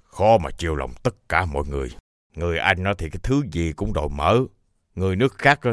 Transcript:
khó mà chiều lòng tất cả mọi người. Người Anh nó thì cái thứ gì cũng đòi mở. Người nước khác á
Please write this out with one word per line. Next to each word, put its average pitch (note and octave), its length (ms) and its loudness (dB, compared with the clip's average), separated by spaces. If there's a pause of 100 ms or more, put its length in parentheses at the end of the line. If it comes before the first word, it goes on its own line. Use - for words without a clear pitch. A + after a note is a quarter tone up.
khó A2 340 4
mà D#2 140 0
chiều D#2+ 240 -4
lòng C2 180 -6 (100)
tất - 260 -4
cả E2+ 160 2
mọi D2 200 -2
người. C#2 240 -6 (460)
Người E2 220 -4
Anh F2+ 260 0
nó G2 100 0
thì E2 160 -8
cái F#2 140 -8
thứ C#3+ 280 2
gì E2 220 -2
cũng G#2 200 -4
đòi D2 160 -2
mở. D#2 300 2 (560)
Người F#2 200 -2
nước B2 220 0
khác C#3+ 240 2
á B2 120 0